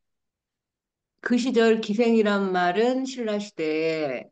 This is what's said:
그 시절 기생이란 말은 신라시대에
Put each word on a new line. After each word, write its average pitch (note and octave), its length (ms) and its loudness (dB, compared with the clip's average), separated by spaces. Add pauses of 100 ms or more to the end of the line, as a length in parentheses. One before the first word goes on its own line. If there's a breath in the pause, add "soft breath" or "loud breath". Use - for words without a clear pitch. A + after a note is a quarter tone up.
(1200)
그 A#3+ 180 0
시절 A3+ 420 2
기생이란 G#3 720 2
말은 G#3+ 520 0
신라시대에 D#3+ 1300 -4